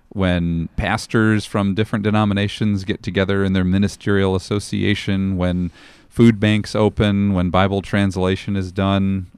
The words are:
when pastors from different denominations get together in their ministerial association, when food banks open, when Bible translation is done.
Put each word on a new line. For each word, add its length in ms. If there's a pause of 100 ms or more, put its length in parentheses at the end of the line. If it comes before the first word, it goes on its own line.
(140)
when 640
pastors 680
from 300
different 300
denominations 800
get 180
together 400
in 80
their 140
ministerial 680
association, 1000
when 360 (360)
food 320
banks 340
open, 600
when 160
Bible 320
translation 760
is 160
done. 540 (120)